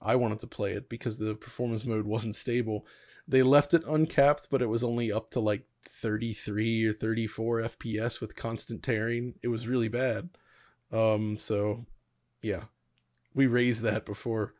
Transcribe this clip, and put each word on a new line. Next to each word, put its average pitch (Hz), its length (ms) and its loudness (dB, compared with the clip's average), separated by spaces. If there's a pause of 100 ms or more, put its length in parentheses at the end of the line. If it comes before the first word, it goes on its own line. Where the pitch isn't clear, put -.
I 107 160 2
wanted 113 240 0
to - 60 -12
play 101 260 -4
it, 101 160 -8
because 113 300 -6
the 107 160 -2
performance 113 500 -4
mode 110 220 0
wasn't 107 280 -2
stable, 110 500 -2 (420)
they 135 160 6
left 143 320 6
it 165 120 4
uncapped, 151 640 4
but 131 100 2
it 123 60 0
was 113 160 0
only 117 300 0
up 113 180 -4
to, 127 100 -2
like, 107 240 0 (200)
thirty-three 110 1000 -2
or 110 80 2
thirty-four 113 680 -2
F 117 180 -4
P 110 200 -4
S 117 220 -4
with - 140 -8
constant 113 480 -8
tearing. 120 600 -2
It 120 60 -2
was 113 200 -4
really 120 200 2
bad. 120 420 -2 (600)
Um, 107 480 2
so, 107 460 -2 (560)
yeah. 101 240 -4 (680)
We 139 120 6
raised 123 360 4
that 110 240 0
before 110 540 -4